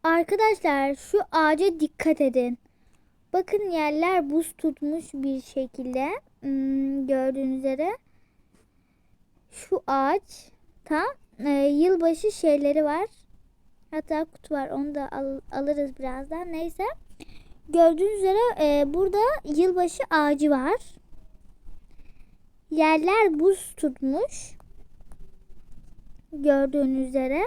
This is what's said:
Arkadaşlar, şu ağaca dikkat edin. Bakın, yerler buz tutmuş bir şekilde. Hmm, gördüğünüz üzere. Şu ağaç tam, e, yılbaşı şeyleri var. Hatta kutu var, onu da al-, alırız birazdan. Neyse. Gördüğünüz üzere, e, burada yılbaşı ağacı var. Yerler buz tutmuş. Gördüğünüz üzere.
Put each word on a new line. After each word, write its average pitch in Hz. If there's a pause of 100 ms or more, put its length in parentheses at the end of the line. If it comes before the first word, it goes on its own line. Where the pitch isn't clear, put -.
Arkadaşlar, 330
şu - (120)
ağaca 320
dikkat 302
edin. 247 (760)
Bakın, 392
yerler 320
buz 320
tutmuş 311
bir 269
şekilde. 262 (300)
Hmm, 269
gördüğünüz 262
üzere. 269 (1500)
Şu -
ağaç 277 (340)
tam, 311 (380)
e, 285
yılbaşı 320
şeyleri 294
var. 311 (840)
Hatta 311
kutu -
var, 269
onu 285
da 277
al-, 269 (100)
alırız 285
birazdan. 277
Neyse. 330 (880)
Gördüğünüz 339
üzere, 381 (220)
e, 294
burada 381 (240)
yılbaşı 349
ağacı 294
var. 285 (1900)
Yerler 320
buz 381
tutmuş. 285 (1800)
Gördüğünüz 277
üzere. 262